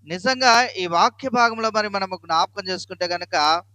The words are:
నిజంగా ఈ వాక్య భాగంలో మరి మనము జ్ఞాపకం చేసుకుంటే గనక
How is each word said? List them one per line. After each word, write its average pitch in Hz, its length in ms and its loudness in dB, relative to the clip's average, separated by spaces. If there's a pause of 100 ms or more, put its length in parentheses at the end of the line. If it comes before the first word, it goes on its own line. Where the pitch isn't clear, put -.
నిజంగా 240 640 2
ఈ 185 200 -6
వాక్య 247 420 0
భాగంలో 226 420 0
మరి 214 180 -2
మనము 190 260 -6
జ్ఞాపకం 175 520 -2
చేసుకుంటే 185 380 -6
గనక 170 580 0 (120)